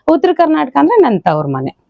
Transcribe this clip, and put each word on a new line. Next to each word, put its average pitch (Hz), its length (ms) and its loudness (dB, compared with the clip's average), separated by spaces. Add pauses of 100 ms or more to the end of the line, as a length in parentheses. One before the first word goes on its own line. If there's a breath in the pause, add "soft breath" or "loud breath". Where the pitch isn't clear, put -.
ಉತ್ತರ 339 240 2
ಕರ್ನಾಟಕ 311 460 -2
ಅಂದ್ರೆ 392 220 4
ನನ್ 220 200 0
ತವ್ರ 156 260 -2
ಮನೆ. 135 280 -6 (140)